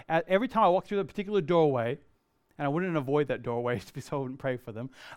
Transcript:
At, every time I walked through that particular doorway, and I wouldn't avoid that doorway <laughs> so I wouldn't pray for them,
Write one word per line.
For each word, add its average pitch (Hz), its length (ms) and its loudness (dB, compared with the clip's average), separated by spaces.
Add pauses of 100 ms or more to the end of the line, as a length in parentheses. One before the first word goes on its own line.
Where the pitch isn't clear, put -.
At, 165 180 0
every 196 220 2
time 220 140 2
I 196 40 6
walked 180 220 2
through 202 80 -2
that 190 100 -2
particular 208 320 -2
doorway, 143 580 2 (600)
and 143 80 -4
I - 20 0
wouldn't 170 300 0
avoid 139 320 0
that 120 120 -4
doorway 120 380 -2 (100)
<laughs> - 100 -12
so - 180 -6
I - 20 -2
wouldn't 131 180 -6
pray 131 200 -4
for 113 160 -14
them, 120 160 -8 (280)